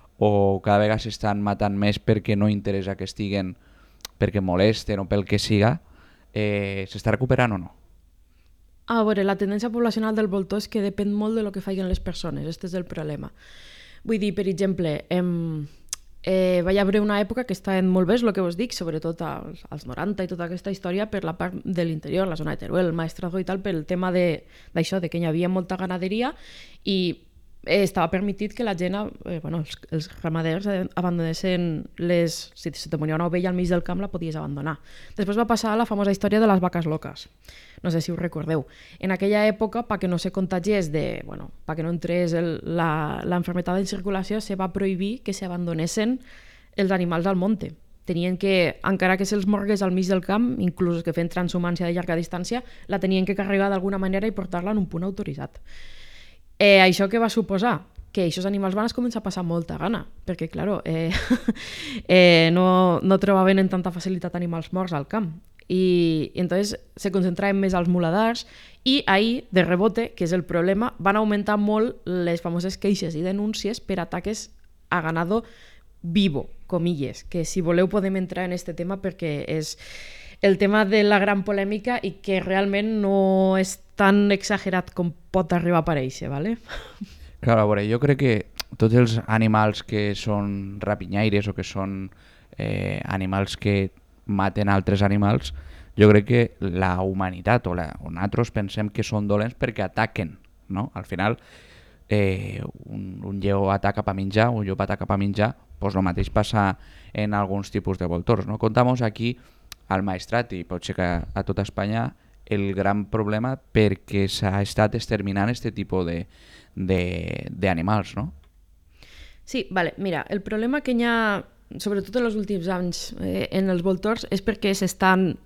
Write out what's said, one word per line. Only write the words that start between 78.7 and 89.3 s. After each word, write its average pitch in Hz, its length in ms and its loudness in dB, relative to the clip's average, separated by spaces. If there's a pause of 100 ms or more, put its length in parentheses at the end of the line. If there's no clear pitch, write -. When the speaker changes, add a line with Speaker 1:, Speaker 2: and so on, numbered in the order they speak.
Speaker 2:
tema 180 260 -6
perquè 165 480 -6
és 156 280 -4 (640)
el 196 180 6
tema 208 260 4
de 208 200 4
la 208 160 6
gran 202 240 2
polèmica 208 580 -2
i 185 220 -4
que 190 160 0
realment 196 640 0
no 190 580 4
és 190 180 -2 (220)
tan 202 320 6
exagerat 190 640 -2
com 175 160 -2 (180)
pot 185 220 2
arribar 175 300 4
a 160 60 -4
parèixer, 135 440 -2
¿vale? 185 240 -2 (420)
<laughs> - 460 -16
Speaker 1:
Clar, 117 160 4
a 107 80 4
veure, 101 200 2
jo 117 120 0
crec 139 200 4
que 127 140 4 (460)
tots 117 160 6
els 113 220 6 (100)
animals 110 560 4